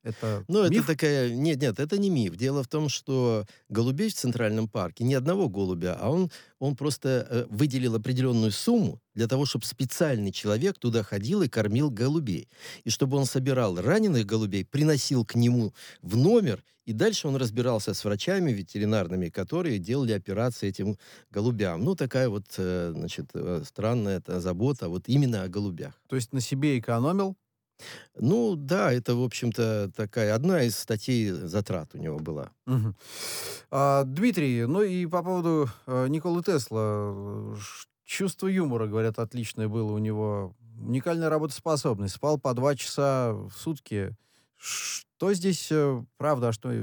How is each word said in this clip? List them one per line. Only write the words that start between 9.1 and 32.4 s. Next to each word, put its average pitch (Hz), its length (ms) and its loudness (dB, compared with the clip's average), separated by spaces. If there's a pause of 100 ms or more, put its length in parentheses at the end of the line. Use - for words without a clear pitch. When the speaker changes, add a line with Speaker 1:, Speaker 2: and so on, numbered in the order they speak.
Speaker 2:
для 113 120 0
того, 131 180 2
чтоб 131 200 -2
специальный 123 680 0
человек 110 480 0
туда 113 240 0
ходил 117 380 -2
и 160 80 2
кормил 113 420 2
голубей. 131 580 -2 (340)
И 120 60 -4
чтобы 135 280 0
он 139 80 2
собирал 127 540 0
раненых 151 460 4
голубей, 101 400 0
приносил 139 600 2
к - 100 -4
нему 120 380 4 (280)
в 90 160 -4
номер, 170 460 6 (220)
и 113 80 -4
дальше 170 340 2
он 135 80 0
разбирался 117 580 0
с - 100 -8
врачами 156 480 0
ветеринарными, 98 800 0
которые 117 500 -2
делали 117 340 0
операции 104 560 -2
этим 98 280 -4 (320)
голубям. 101 540 0
Ну, 180 120 2
такая 131 340 0
вот, 101 160 -4 (120)
э, 90 380 -2
значит, 82 380 -8
э, 85 320 -4
странная 104 520 -2
эта 90 240 -6
забота 92 480 -2
вот 87 180 -6
именно 123 360 2
о 95 40 -6
голубях. 92 460 -6 (140)
Speaker 1:
То - 80 -4
есть 127 180 -4
на 131 80 -2
себе 135 380 0
экономил? 165 560 0 (800)
Speaker 2:
Ну 202 400 2
да, 165 360 2
это, 123 240 0
в 123 80 2
общем-то, 110 720 -2
такая 107 400 0
одна 156 280 2
из 117 140 0
статей 113 520 0
затрат 87 640 -4
у - 20 -14
него 76 220 -6
была. 78 320 -8 (140)